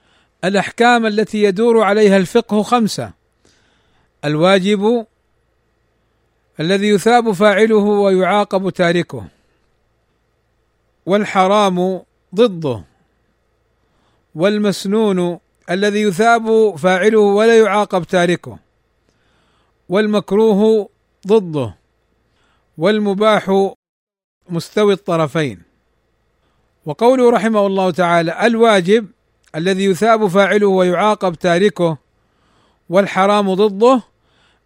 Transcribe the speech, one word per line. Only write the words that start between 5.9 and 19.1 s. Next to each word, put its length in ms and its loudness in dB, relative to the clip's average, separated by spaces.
الذي 280 -2
يثاب 440 2
فاعله 440 2
ويعاقب 920 0
تاركه، 560 -4
والحرام 960 0
ضده، 500 -2
والمسنون 1040 -2
الذي 300 -2
يثاب 760 0
فاعله 440 2
ولا 380 4
يعاقب 460 0
تاركه، 540 -4